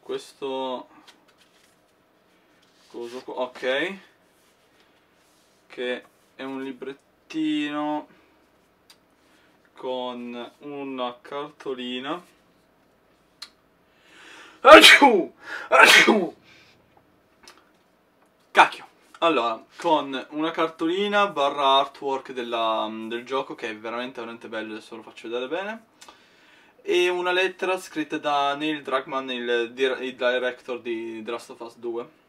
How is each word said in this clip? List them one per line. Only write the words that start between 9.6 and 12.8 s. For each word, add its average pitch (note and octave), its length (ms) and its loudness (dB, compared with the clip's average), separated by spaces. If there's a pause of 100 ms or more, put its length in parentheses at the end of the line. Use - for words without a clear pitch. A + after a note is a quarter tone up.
con A#2+ 840 -10
una C3+ 640 -10
cartolina. C#3 1000 -10 (2500)